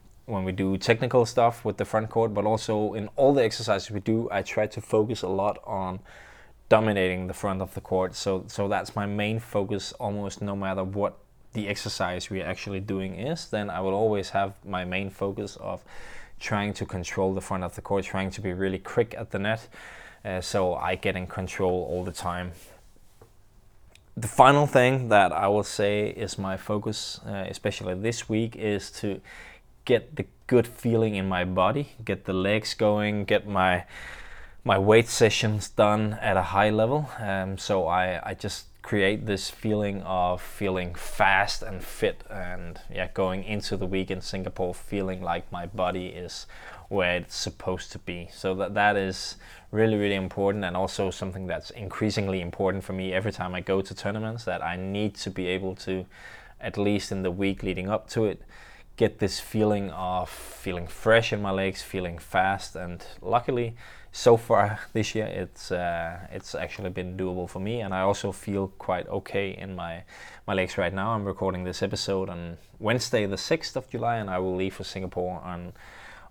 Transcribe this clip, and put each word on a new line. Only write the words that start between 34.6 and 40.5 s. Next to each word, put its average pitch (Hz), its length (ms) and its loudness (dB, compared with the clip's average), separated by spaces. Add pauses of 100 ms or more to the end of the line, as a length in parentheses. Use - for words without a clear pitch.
my 98 140 6
weight 107 300 8
sessions 107 600 4
done 107 540 4
at 101 160 2
a 92 60 4
high 101 260 4
level. 120 400 2 (100)
Um, 95 380 -2
so 95 300 0
I, 92 360 2
I 101 120 -6
just - 320 -8 (160)
create 107 420 4
this 101 240 -2
feeling 104 540 0
of 90 400 2
feeling 92 500 -2